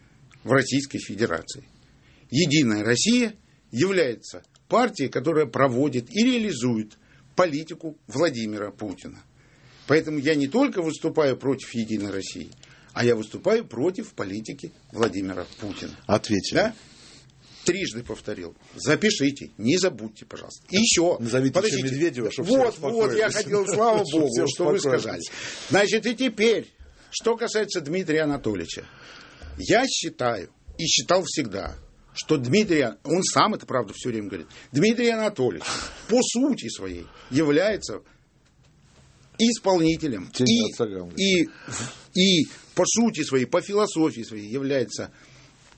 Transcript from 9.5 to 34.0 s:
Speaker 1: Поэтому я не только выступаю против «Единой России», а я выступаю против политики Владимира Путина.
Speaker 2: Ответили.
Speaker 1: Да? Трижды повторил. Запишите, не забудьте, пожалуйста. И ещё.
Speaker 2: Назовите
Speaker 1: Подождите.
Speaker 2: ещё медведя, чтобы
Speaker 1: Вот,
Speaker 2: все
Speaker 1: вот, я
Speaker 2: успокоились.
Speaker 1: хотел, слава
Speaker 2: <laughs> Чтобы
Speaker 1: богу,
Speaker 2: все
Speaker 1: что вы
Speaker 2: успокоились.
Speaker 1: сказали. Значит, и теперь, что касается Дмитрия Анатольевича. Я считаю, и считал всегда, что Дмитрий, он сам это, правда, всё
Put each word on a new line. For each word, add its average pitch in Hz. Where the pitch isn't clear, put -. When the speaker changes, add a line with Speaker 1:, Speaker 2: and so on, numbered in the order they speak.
Speaker 1:
Поэтому 156
я 147
не 139
только 220
выступаю 151
против 131
«Единой 110
России», 95
а 117
я 120
выступаю 110
против 180
политики 110
Владимира 95
Путина. 87
Speaker 2:
Ответили. 104
Speaker 1:
Да? 214
Трижды 151
повторил. 92
Запишите, 139
не 127
забудьте, 202
пожалуйста. -
И 185
ещё. 180
Speaker 2:
Назовите 127
Speaker 1:
Подождите. 185
Speaker 2:
ещё 131
медведя, 135
чтобы -
Speaker 1:
Вот, 247
Speaker 2:
все 147
Speaker 1:
вот, 214
я 214
Speaker 2:
успокоились. -
Speaker 1:
хотел, 202
слава 214
Speaker 2:
<laughs> 156
Чтобы 156
Speaker 1:
богу, 131
Speaker 2:
все 151
Speaker 1:
что 165
вы 156
Speaker 2:
успокоились. 143
Speaker 1:
сказали. 90
Значит, 208
и 247
теперь, 220
что 226
касается 208
Дмитрия 156
Анатольевича. 113
Я 202
считаю, 120
и 165
считал 147
всегда, 98
что -
Дмитрий, 151
он 170
сам 175
это, 139
правда, 120
всё -